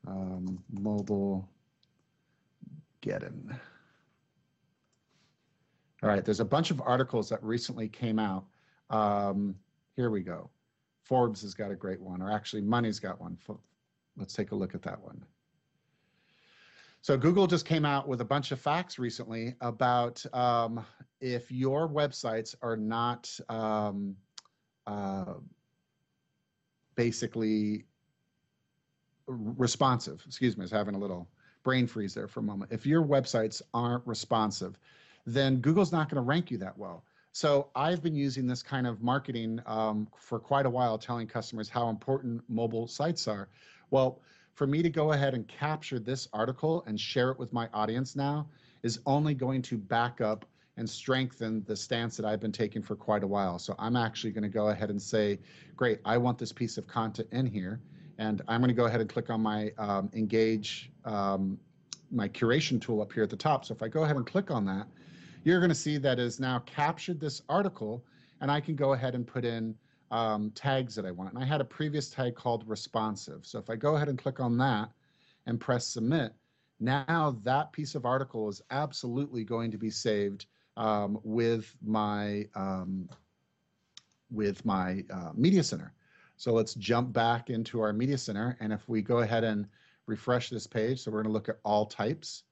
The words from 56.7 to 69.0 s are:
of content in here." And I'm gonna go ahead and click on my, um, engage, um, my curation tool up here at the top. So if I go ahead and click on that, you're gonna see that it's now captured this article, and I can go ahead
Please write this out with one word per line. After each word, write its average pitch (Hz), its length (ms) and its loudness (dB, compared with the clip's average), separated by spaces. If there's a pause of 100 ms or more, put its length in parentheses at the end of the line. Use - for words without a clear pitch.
of 104 80 -8
content 113 460 -2
in 127 120 0
here." 101 360 -4 (360)
And 107 320 -2
I'm 113 120 2
gonna 127 120 6
go 120 140 4
ahead 113 140 2
and 110 100 0
click - 180 -4
on 113 140 0
my, 107 360 0
um, 101 360 0
engage, 110 760 0 (140)
um, 98 560 0 (500)
my 101 180 0
curation 123 520 2
tool 107 220 0
up 104 100 -6
here 110 100 2
at 104 80 2
the 107 60 -8
top. 143 300 2
So 110 80 -8
if - 80 -8
I 113 60 -4
go 156 160 2
ahead 151 120 4
and 123 100 -2
click 196 240 0
on 117 140 2
that, 98 240 -2 (560)
you're 175 160 6
gonna 175 120 6
see 151 260 0
that 131 200 2
it's 123 220 -2
now 127 200 0
captured 156 600 -2
this 147 280 -6
article, 143 560 -2 (360)
and 139 100 0
I 147 100 4
can 156 140 -4
go 139 180 4
ahead 127 220 0